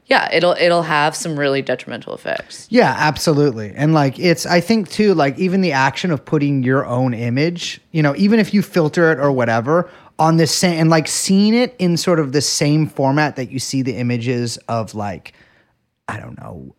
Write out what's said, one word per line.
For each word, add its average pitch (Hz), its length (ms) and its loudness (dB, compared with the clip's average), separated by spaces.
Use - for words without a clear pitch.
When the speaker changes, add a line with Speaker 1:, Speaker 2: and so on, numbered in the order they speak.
Speaker 1:
yeah, - 260 0
it'll, 170 200 2
it'll 170 320 2
have 151 320 -2
some 160 200 -6
really 139 240 -2
detrimental - 540 -8
effects. - 560 -10
Speaker 2:
Yeah, 208 260 4
absolutely. 143 800 0
And, 151 180 0
like, 139 280 2
it's, 170 260 0
I 175 140 2
think 208 280 0
too, 214 260 2
like, 139 260 0
even 185 200 0
the 180 120 0
action 135 400 0
of 135 120 -4
putting 143 380 0
your 131 240 0
own 123 260 -2
image, 127 680 -4
you 160 140 -2
know, 143 120 2
even 202 220 4
if 208 160 0
you 208 80 4
filter 160 480 2
it 160 80 0
or 143 140 2
whatever, 123 580 0
on 160 160 4
this 165 180 2
same, 175 240 0
and, 160 100 2
like, 160 200 2
seeing 202 440 2
it 247 280 0
in 175 160 2
sort 165 240 0
of 139 100 -2
the 143 100 0
same 151 460 0
format 143 480 0
that 131 160 -8
you 131 80 -8
see 131 240 -4
the 123 140 -4
images 120 600 -4
of, 110 260 -6
like, 104 380 -10
I - 120 -10
don't - 200 -16
know, 64 380 -16